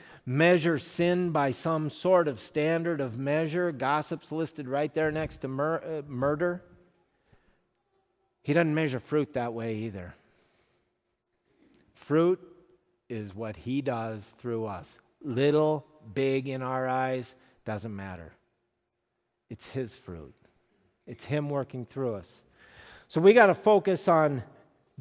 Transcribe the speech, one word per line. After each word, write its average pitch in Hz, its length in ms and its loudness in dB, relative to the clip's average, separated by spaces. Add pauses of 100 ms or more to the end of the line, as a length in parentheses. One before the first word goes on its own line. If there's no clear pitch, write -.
(240)
measure 160 540 4
sin 175 520 0
by 143 200 2
some 156 400 -2
sort 180 360 4
of 131 140 -4
standard 165 600 -2
of 120 160 -6
measure, 160 520 -2
gossip's 147 640 -4
listed 151 340 -6
right 143 280 -2
there 156 180 0
next 156 300 -6
to 135 60 -4
mur-, 147 360 -2
uh, 151 260 -8
murder, 151 520 0 (1800)
he 147 120 0
doesn't 160 200 4
measure 147 240 -2
fruit 147 360 -2
that 120 180 -4
way 113 240 -6
either. 95 380 -8 (1800)
Fruit 170 480 2 (680)
is 104 260 -8
what 107 220 -8
he 123 260 -4
does 113 440 -6 (120)
through 113 260 -4
us. 92 320 -10 (260)
Little, 147 640 2 (300)
big 135 340 -2
in 131 140 -8
our 131 260 -4
eyes, 127 460 -4 (320)
doesn't 110 280 -8
matter. 92 380 -12 (1160)
It's - 160 -16
his 123 280 -8
fruit. 78 380 -16 (760)
It's - 180 -16
him 147 260 -4
working 131 340 -6
through 127 300 -4
us. - 280 -14 (640)
So - 140 -2
we 196 140 10
gotta 208 200 10
focus 196 540 4
on 151 340 4 (580)